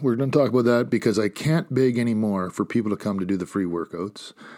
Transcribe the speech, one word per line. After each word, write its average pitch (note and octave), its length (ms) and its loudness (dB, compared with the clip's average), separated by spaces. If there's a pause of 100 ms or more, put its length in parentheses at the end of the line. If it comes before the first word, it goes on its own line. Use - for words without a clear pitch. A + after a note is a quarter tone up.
We're B2+ 140 2
gonna C3+ 160 -2
talk C#3 180 4
about A#2+ 160 2
that A#2+ 240 2
because A2 300 2
I G#2 100 0
can't D#3 440 -2
beg B2+ 240 2
anymore G#2+ 520 0
for - 160 -4
people A2 260 -2
to F#2+ 60 -2
come G2 220 -4
to F#2 60 -4
do F#2+ 120 -2
the F2+ 80 -4
free G2 200 -4
workouts. E2+ 680 -8 (240)